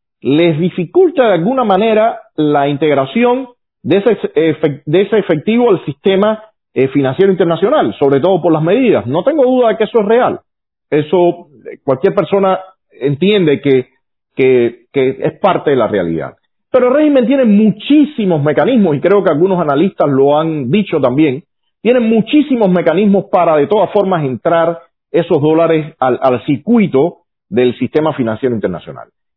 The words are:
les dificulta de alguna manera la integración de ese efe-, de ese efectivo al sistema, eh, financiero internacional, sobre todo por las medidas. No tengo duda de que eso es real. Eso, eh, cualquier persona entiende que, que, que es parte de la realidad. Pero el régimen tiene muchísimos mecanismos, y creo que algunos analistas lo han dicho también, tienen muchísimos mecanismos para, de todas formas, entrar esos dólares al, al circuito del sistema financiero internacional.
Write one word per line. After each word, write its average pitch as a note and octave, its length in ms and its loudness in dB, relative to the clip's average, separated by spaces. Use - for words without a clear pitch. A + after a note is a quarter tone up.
les D3+ 380 0
dificulta B3 680 0
de G3+ 60 2
alguna A#3 300 -2
manera G#3+ 560 0
la D3 320 0
integración D#3 800 -2
de E3 140 0
ese G3+ 200 0
efe-, D#3 520 -2
de E3 160 0
ese G#3 180 0
efectivo G#3+ 500 0
al F3 160 0
sistema, G3+ 580 -2
eh, C3 160 0
financiero C#3+ 420 0
internacional, F#3+ 680 0
sobre C#3 200 2
todo F3 220 0
por E3+ 100 0
las D#3 120 0
medidas. F3 420 0
No C#3+ 180 -4
tengo D4 200 0
duda B3 260 2
de G3 80 -4
que A3 80 -2
eso A3+ 160 -2
es G3 40 -2
real. A3+ 360 0
Eso, E3+ 600 -2
eh, - 120 -20
cualquier C3+ 300 -2
persona F#3+ 460 0
entiende D3 720 0
que, C3 280 0
que, B2 560 0
que C3 300 -2
es - 180 -6
parte D#3+ 320 0
de C3+ 40 2
la A2 120 0
realidad. E2 480 -4
Pero B3 180 2
el C4 60 0
régimen C#4+ 320 2
tiene C4+ 180 0
muchísimos G#3+ 960 0
mecanismos, D#3 520 0
y C3 40 -6
creo F#3 240 2
que E3+ 80 0
algunos F3+ 280 0
analistas D#3 500 0
lo C#3 280 2
han D#3 320 -4
dicho F#3 300 -2
también, C3+ 440 0
tienen A#3 280 0
muchísimos A#3 600 0
mecanismos F3+ 640 0
para, E3+ 240 2
de C#3+ 120 2
todas G3 240 0
formas, F#3+ 340 0
entrar E3 540 -2
esos E3 300 0
dólares D#3 580 0
al, B2+ 220 -2
al B2+ 240 -2
circuito E3 720 0
del B2 280 0
sistema D3+ 360 -2
financiero A#2+ 400 -4
internacional. E2 540 -8